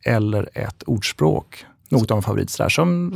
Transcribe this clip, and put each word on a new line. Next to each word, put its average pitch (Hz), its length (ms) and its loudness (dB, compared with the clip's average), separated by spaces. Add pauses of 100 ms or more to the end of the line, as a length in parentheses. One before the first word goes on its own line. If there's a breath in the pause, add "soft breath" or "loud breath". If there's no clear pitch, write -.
eller 107 520 0
ett - 340 -8
ordspråk. - 760 -2 (240)
Något 113 220 2
av 110 60 2
en 101 60 0
favorit 101 260 -2
sådär - 200 -2
som, 175 460 0